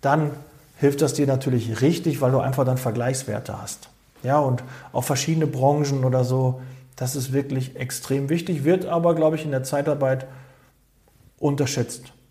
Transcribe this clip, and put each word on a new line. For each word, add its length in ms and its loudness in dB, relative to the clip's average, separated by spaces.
dann 300 2
hilft 240 4
das 120 2
dir 140 2
natürlich 540 0
richtig, 380 2
weil 120 4
du 80 4
einfach 260 0
dann 120 2
Vergleichswerte 840 -4
hast. 280 -14
Ja, 160 2
und 240 0
auch 120 -2
verschiedene 440 0
Branchen 560 2
oder 200 2
so, 380 0
das 200 -4
ist 160 -4
wirklich 440 -2
extrem 540 -4
wichtig, 340 -2
wird 220 2
aber, 300 2
glaube 200 2
ich, 100 -6
in 60 -4
der 120 -2
Zeitarbeit 640 0
unterschätzt. 760 -2